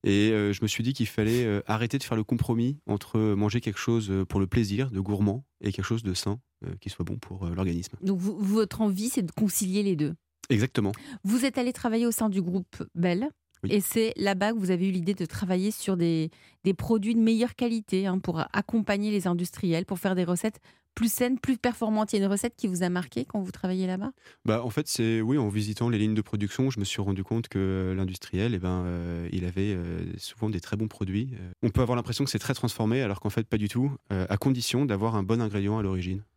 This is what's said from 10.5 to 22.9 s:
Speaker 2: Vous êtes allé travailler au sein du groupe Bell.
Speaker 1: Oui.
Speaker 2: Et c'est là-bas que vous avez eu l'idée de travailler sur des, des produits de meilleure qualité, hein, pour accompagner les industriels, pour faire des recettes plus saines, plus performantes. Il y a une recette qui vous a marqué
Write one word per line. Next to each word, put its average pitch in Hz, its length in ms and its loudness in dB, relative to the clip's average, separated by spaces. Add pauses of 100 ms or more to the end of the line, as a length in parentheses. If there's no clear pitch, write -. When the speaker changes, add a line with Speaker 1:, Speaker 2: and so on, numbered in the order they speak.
Speaker 2:
Vous 233 220 2
êtes 269 140 0
allé 247 140 0
travailler 233 340 0
au 233 40 2
sein 220 180 0
du 190 120 0
groupe 180 420 -4 (120)
Bell. 180 340 2 (340)
Speaker 1:
Oui. 196 100 2
Speaker 2:
Et 208 80 6
c'est 226 340 0
là-bas 196 380 2
que 226 40 -2
vous 185 140 2
avez 180 160 4
eu 190 40 2
l'idée 180 220 0
de 185 120 -2
travailler 185 440 0
sur 190 280 -2
des, 165 340 2 (320)
des 190 100 4
produits 220 400 0
de 226 60 4
meilleure 226 360 4
qualité, 220 520 0
hein, 185 100 2
pour 165 240 -2 (120)
accompagner 208 580 0
les 196 160 2
industriels, 175 580 0
pour 185 140 -4
faire 185 160 0
des 180 80 2
recettes 180 360 0 (360)
plus 226 160 2
saines, 247 280 0
plus 262 180 0
performantes. 214 540 0
Il 220 60 2
y 196 40 4
a 196 40 4
une 196 60 2
recette 233 260 0
qui 220 100 -2
vous 180 160 0
a 180 60 2
marqué 180 340 -2